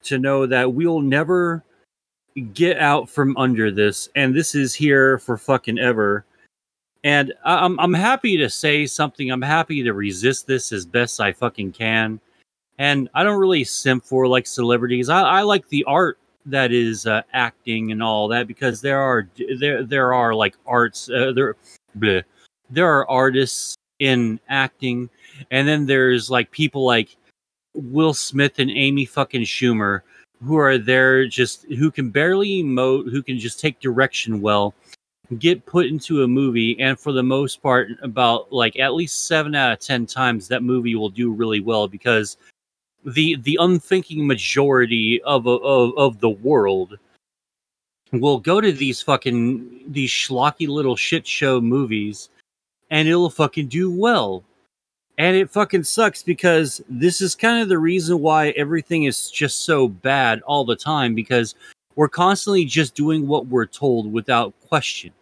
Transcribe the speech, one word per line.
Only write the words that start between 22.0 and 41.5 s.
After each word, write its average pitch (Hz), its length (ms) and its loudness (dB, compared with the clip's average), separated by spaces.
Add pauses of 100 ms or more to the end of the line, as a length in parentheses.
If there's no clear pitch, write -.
There 165 220 2
are 139 180 2
artists 131 680 0 (240)
in 123 400 0 (100)
acting, 131 600 -4 (420)
and 135 160 0
then 151 180 2
there's, 127 440 2
like, 120 220 0
people 143 340 -2
like 117 300 0 (600)
Will 147 380 0
Smith 139 460 -2
and 135 120 0
Amy 139 340 0
fucking 135 380 -4
Schumer, 107 580 0 (420)
who 147 140 0
are 135 200 4
there 131 500 4
just, - 440 -4
who 143 200 0
can 131 180 -6
barely 190 520 0
emote, 131 480 0
who 131 140 -4
can 131 160 -6
just 113 200 -8
take 156 200 -4
direction 117 640 -2
well, 104 320 2 (640)
get 165 260 0
put 175 220 2
into 147 360 -2
a 127 40 2
movie, 117 520 0
and 131 200 0
for 147 140 -6
the 127 100 0
most 131 400 -2
part, 127 240 2 (160)
about, 120 480 0
like, 120 260 0
at 131 160 0
least 165 340 -4
seven 151 280 0
out 131 160 2
of 107 80 -4
ten 123 260 -4
times 123 440 -2
that 123 120 -2
movie 123 340 -2
will 107 140 -4
do 117 220 -2
really 107 300 -2